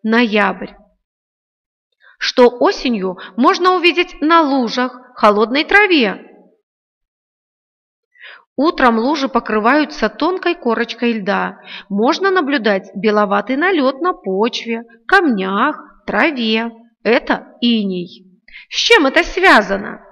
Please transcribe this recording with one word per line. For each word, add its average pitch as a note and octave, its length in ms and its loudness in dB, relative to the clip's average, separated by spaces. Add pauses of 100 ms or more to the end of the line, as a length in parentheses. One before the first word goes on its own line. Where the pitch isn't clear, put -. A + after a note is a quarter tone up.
ноябрь. G#3 680 0 (1500)
Что - 300 4
осенью A#3+ 680 -2 (180)
можно F4+ 400 2
увидеть F4 460 0
на E4 180 4
лужах, B3+ 580 -2 (180)
холодной A3 480 2
траве? D#4+ 600 2 (2250)
Утром C4 420 2
лужи C4+ 300 -2
покрываются A#3 800 0
тонкой F4 460 -2
корочкой A#3 580 -4
льда. F#3+ 460 -4 (320)
Можно C#4 400 0
наблюдать B3+ 640 -2
беловатый G#3 640 0
налет C#4+ 440 0
на F4+ 140 0
почве, A3+ 680 -4 (220)
камнях, B3 680 0 (300)
траве. A3+ 680 -2 (300)
Это - 580 -2
иней. G3+ 640 -4 (460)
С - 80 -6
чем A4+ 280 4
это D#4+ 160 2
связано? G#3+ 880 0